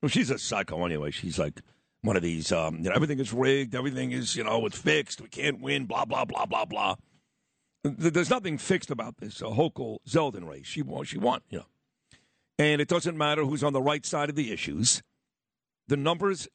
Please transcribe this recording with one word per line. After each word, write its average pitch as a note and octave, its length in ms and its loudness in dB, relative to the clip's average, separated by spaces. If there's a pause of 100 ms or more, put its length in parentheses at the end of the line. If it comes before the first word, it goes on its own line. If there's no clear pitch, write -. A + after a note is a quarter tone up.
Well, D3 80 2
she's F#3+ 220 2
a - 80 -2
psycho F#2 440 -2
anyway. D2+ 280 -2
She's - 260 -6
like D2+ 240 -2 (400)
one G#2+ 160 2
of E2+ 60 2
these, E2 280 0
um, D#2+ 260 2
you F2 120 0
know, F#2+ 60 4
everything C#3+ 240 2
is A2 120 -2
rigged, B2+ 440 2
everything B2+ 360 -2
is, B2 240 -2
you A#2 80 -4
know, A2+ 220 2
it's G2+ 120 -4
fixed, - 440 0
we A2+ 80 -16
can't C3 320 -2
win, C3+ 240 -2
blah, B2+ 200 0
blah, A#2 200 0
blah, - 220 -2
blah, - 180 0
blah. G#2 300 0 (880)
Th-, D#3 280 2
there's E3 200 2
nothing F#3+ 260 0
fixed - 320 0
about A#2 280 -6
this, - 260 -12
uh, A2 60 -4
Hochul-Zeldin A2+ 1000 0
race. C#2+ 160 -12
She - 160 -6
won, C3 240 -6
she - 140 -8
won, A#2 220 2 (100)
you - 80 -6
know. - 60 -14 (920)
And D3+ 240 4
it - 60 0
doesn't E3+ 280 0
matter D3+ 300 2
who's C#3 180 0
on D3 100 2
the C3 100 2
right D3 200 2
side D3 280 -2
of D3 40 -2
the C3 160 0
issues. E2+ 520 0 (840)
The C#3+ 100 2
numbers E3+ 580 0